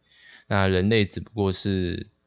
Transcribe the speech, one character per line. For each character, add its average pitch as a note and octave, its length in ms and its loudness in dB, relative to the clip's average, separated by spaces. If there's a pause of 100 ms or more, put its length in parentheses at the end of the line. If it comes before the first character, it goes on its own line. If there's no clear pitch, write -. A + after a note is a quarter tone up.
(460)
那 G2 220 2
人 F#2+ 220 2
类 G#2+ 160 4
只 - 140 -10
不 - 100 -14
过 G2+ 200 -2
是 F2+ 560 -4 (200)